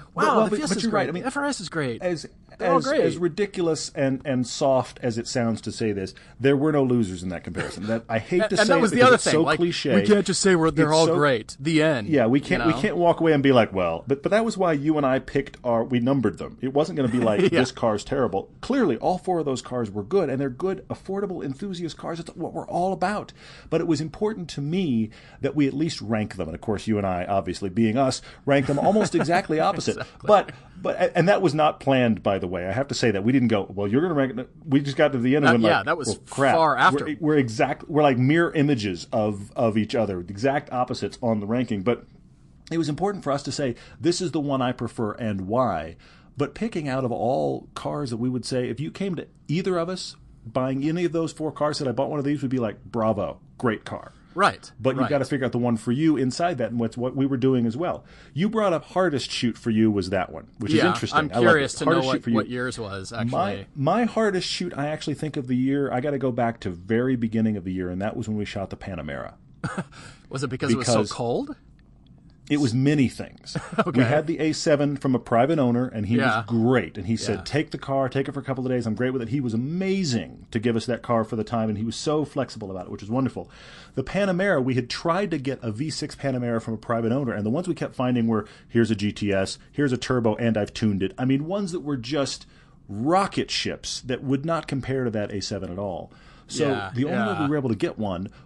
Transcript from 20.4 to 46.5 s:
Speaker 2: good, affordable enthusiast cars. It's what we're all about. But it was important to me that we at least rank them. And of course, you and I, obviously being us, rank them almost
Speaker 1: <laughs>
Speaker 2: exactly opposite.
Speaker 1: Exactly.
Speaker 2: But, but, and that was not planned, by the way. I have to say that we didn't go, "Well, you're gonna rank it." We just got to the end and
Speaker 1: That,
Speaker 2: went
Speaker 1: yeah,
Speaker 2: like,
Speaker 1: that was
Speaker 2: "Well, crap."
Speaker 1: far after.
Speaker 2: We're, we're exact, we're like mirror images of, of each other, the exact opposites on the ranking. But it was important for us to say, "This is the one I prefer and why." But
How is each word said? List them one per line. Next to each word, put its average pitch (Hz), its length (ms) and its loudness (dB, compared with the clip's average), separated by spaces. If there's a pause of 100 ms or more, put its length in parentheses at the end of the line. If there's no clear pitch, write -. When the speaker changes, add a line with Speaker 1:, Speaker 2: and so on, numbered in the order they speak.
Speaker 2:
good, 180 380 -6
affordable 196 560 -6
enthusiast 170 540 -8
cars. 165 240 -8
It's - 160 -14
what 160 160 -6
we're - 140 -8
all 185 260 0
about. 180 400 -4 (360)
But 160 120 0
it - 60 -4
was 156 120 2
important 180 520 -4
to 139 100 -8
me 143 480 0 (320)
that - 160 -2
we 143 100 4
at 131 60 -2
least 151 260 -2
rank 104 380 -4
them. 87 100 -4
And 80 80 -8
of 85 60 -12
course, 101 260 -4
you 107 100 2
and 101 80 0
I, 90 200 -2
obviously 95 440 -2
being 110 280 2
us, 131 240 2 (240)
rank 139 220 2
them 143 120 0
almost 185 360 2
Speaker 1:
<laughs> - 0 -
Speaker 2:
exactly 170 440 2
opposite. 160 380 0
Speaker 1:
Exactly. - 300 -14
Speaker 2:
But, 196 240 6 (300)
but, 180 340 0
and 170 120 4
that 196 140 4
was 160 140 4
not 156 240 2
planned, 123 420 2
by 98 160 2
the 92 100 -4
way. 87 200 -6
I 95 40 -2
have 123 180 -2
to - 40 -6
say 120 160 2
that 98 140 0
we 113 80 2
didn't 127 160 4
go, 104 260 2
"Well, 101 140 -2
you're 113 140 2
gonna 175 120 0
rank 131 240 -2
it." 127 120 -10 (140)
We 139 180 2
just 139 160 -4
got 147 160 4
to 135 40 0
the 127 180 2
end 147 100 4
and - 20 4
Speaker 1:
That, 160 60 8
Speaker 2:
went 117 100 4
Speaker 1:
yeah, 151 140 6
Speaker 2:
like, 98 80 -2
Speaker 1:
that 160 120 0
was 139 120 -8
Speaker 2:
"Well, 98 80 -2 (120)
crap." 131 260 4
Speaker 1:
far 156 220 4
after. 143 280 4
Speaker 2:
We're, 151 140 -4
we're 151 180 4
exact, 131 520 0
we're 151 140 4
like 135 160 6
mirror 156 340 4
images 117 580 0
of, 107 440 -2
of 113 220 2
each 107 180 0
other, 101 260 0
the 87 80 -12
exact 135 420 -2
opposites 123 520 -4
on 113 160 0
the 101 80 -6
ranking. 113 340 -2
But 117 240 0 (640)
it 160 60 -4
was 165 120 0
important 185 340 -4
for 143 80 -2
us 139 120 -2
to 139 80 -8
say, 127 220 -2 (260)
"This 170 220 0
is 175 100 -2
the 170 100 -2
one 139 200 -2
I 123 120 0
prefer 113 400 -6
and 101 340 -6
why." 95 480 -2 (420)
But 143 160 -4